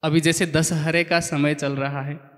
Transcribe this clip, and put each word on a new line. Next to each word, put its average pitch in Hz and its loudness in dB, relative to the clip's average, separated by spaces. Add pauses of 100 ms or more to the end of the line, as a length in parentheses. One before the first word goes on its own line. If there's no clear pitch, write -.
अभी 160 4
जैसे 165 2
दशहरे 160 0
का 170 0
समय 147 0
चल 143 -4
रहा 139 -4
है 143 -8 (180)